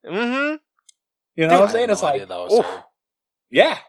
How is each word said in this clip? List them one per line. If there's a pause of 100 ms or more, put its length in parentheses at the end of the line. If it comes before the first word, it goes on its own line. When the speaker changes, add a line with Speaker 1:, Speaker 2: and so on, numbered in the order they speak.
Speaker 1:
Mm-hmm. (800)
Speaker 2:
You
know
Speaker 1:
Dude,
Speaker 2:
what
I'm
Speaker 3:
I
Speaker 2:
saying?
Speaker 3:
had
Speaker 2:
It's
Speaker 3:
no
Speaker 2:
like,
Speaker 3:
idea
that
was
Speaker 1:
oof.
Speaker 3:
her. (680)
Speaker 2:
Yeah, (120)